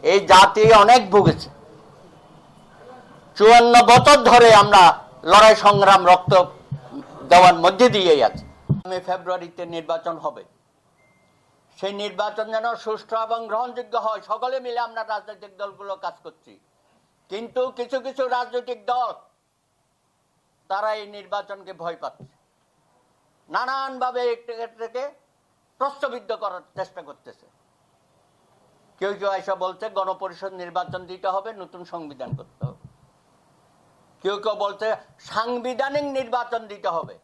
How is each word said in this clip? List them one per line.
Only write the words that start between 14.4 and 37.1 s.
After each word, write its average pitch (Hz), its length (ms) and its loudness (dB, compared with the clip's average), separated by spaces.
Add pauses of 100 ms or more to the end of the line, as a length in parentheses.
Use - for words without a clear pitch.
মিলে 240 200 -10
আমরা 226 180 -14
রাজনৈতিক 208 480 -16 (100)
দলগুলো 196 300 -16 (120)
কাজ 170 200 -12
করছি, 156 280 -20 (760)
কিন্তু 233 320 -10 (160)
কিছু 240 280 -10
কিছু 269 160 -12 (140)
রাজনৈতিক 247 440 -12 (120)
দল 247 200 -6 (1600)
তারা 208 200 -8 (100)
এই 202 60 -18 (100)
নির্বাচনকে 196 560 -14 (100)
ভয় 165 200 -14
পাচ্ছে, - 300 -18 (1200)
নানানভাবে 254 680 -10 (120)
এটাকে 226 720 -16 (760)
প্রশ্নবিদ্ধ 254 500 -12 (120)
করার 180 220 -14 (140)
চেষ্টা 180 300 -16
করতেছে। - 380 -20 (1500)
কেউ 196 200 -8
কেউ 196 100 -6 (100)
এসে 190 140 -10 (100)
বলছে 185 220 -12 (120)
গণপরিষদ 190 540 -12 (100)
নির্বাচন 180 380 -12 (100)
দিতে 185 240 -12
হবে, 196 160 -10 (120)
নতুন 175 200 -20 (100)
সংবিধান 143 460 -18
করতে - 300 -20
হবে। - 160 -20 (1400)
কেউ 196 220 -8
কেউ 214 100 -6 (100)
বলছে 202 240 -10 (420)
সাংবিধানিক 247 760 -10 (120)
নির্বাচন 233 440 -10 (100)
দিতে 196 240 -12
হবে - 280 -14